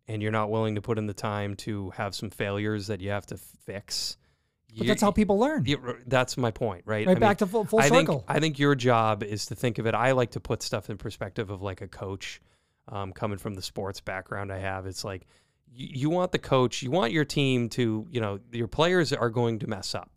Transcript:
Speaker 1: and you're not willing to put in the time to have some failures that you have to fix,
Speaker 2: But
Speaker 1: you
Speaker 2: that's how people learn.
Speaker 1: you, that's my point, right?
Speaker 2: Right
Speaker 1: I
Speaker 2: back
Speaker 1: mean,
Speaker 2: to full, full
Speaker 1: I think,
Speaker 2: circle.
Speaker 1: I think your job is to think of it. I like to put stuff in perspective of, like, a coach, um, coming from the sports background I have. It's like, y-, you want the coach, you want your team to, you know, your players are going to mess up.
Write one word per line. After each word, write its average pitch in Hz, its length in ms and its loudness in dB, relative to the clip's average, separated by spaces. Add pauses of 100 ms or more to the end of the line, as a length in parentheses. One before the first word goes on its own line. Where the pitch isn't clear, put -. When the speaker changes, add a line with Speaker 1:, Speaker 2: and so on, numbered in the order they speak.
Speaker 1:
and 110 120 -4
you're 107 120 -2
not 107 180 0
willing 110 240 0
to 104 80 -4
put 113 160 -2
in 107 80 -2
the 104 80 -4
time 104 400 -4
to 101 360 -6
have 101 240 -6
some 107 140 -8
failures 104 600 -4
that 101 120 -4
you 98 100 -6
have 101 160 -4
to 110 100 -10
fix, - 800 -10 (520)
Speaker 2:
But 110 100 -14
Speaker 1:
you 113 100 -2
Speaker 2:
that's 208 120 2
how 208 120 6
people 202 260 4
learn. 262 260 2
Speaker 1:
you, 127 320 -2 (120)
that's 127 280 2
my 120 140 2
point, 101 360 -4
right? 107 200 0
Speaker 2:
Right 185 100 6
Speaker 1:
I - 40 4
Speaker 2:
back 202 200 4
Speaker 1:
mean, 208 80 2
Speaker 2:
to 180 40 -10
full, 220 120 0
full 220 140 2
Speaker 1:
I 147 100 6
think, 254 200 6
Speaker 2:
circle. 143 180 -2
Speaker 1:
I 143 140 2
think 151 180 0
your 143 160 6
job 113 480 4
is 104 240 -6
to 117 80 -8
think 120 240 -2
of 113 80 0
it. 110 80 2
I 120 180 4
like 127 200 2
to - 80 -6
put - 220 -4
stuff - 280 -6
in 104 80 -8
perspective 101 520 -8
of, 95 120 -10
like, 98 200 -8
a 98 60 -12
coach, - 520 -10 (480)
um, 98 240 -8
coming 104 260 -6
from 104 160 -8
the 92 80 -10
sports 98 380 -8
background 98 520 -8
I 95 60 -8
have. 95 280 -6
It's 95 180 -10
like, 95 180 -8 (460)
y-, 131 260 -14
you 139 160 0
want 180 220 0
the 156 80 0
coach, 127 420 2
you 127 80 -4
want 196 220 2
your 156 120 4
team 131 460 2
to, 110 400 0
you 120 100 -4
know, 101 200 -4 (100)
your 117 180 -4
players 170 440 4
are 117 180 2
going 117 300 0
to - 80 -6
mess 101 260 -6
up. 87 220 -10